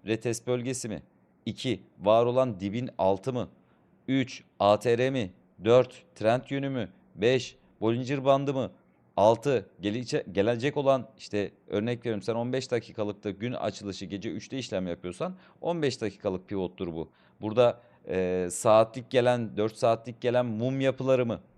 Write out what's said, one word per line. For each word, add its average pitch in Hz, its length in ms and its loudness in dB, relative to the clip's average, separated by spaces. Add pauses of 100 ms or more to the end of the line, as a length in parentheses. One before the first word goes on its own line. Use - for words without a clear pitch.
retest 113 400 -4
bölgesi 123 420 -4
mi? 87 140 -8 (440)
İki, 110 340 -4 (200)
var 110 260 6
olan 123 340 0
dibin 104 380 -4
altı 95 340 0
mı? 110 160 -4 (600)
Üç, 131 360 -2 (140)
A 104 200 6
T 117 200 2
R 131 120 2
mi? 120 200 -4 (340)
Dört, 123 380 4 (120)
trend 117 360 2
yönü 139 180 -4
mü? 120 200 -4 (260)
Beş, 117 420 0 (240)
Bollinger 123 440 0
bandı 139 300 2
mı? 127 160 -4 (460)
Altı, 117 500 4 (140)
gelice-, 117 520 -4
gelecek 113 440 0
olan, 135 320 2 (100)
işte 101 340 -4 (160)
örnek 117 320 -2
veriyorum, 107 220 -4
sen 113 120 -4
on 120 180 -4
beş 131 180 -4
dakikalıkta 104 600 -4
gün 104 220 -6
açılışı 98 520 -6
gece 95 260 -8
üçte 107 280 -8
işlem 95 280 -4
yapıyorsan 156 500 -8 (240)
on 170 220 -2
beş 131 180 -2
dakikalık 95 480 -6
pivottur 92 460 -6
bu. 80 160 -8 (300)
Burada, 113 400 2 (280)
e, 90 420 -2
saatlik 113 600 4
gelen, 120 460 0
dört 110 200 -2
saatlik 117 440 0
gelen 123 260 0
mum 120 340 -2
yapıları 131 460 2
mı? 101 140 -4 (180)